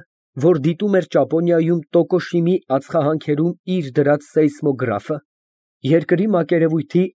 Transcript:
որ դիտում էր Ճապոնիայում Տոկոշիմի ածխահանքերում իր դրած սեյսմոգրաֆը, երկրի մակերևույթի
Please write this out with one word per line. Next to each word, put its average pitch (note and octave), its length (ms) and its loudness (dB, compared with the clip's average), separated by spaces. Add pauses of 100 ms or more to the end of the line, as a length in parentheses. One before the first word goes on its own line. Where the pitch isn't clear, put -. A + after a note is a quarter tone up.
(360)
որ D#3+ 220 2
դիտում E3+ 380 -2
էր F3 100 0
Ճապոնիայում E3 800 0
Տոկոշիմի E3+ 680 0 (120)
ածխահանքերում D3+ 920 -2 (100)
իր F3 240 -4
դրած D3 340 0
սեյսմոգրաֆը, C#3+ 960 -2 (640)
երկրի E3 420 2
մակերևույթի E3 760 0 (120)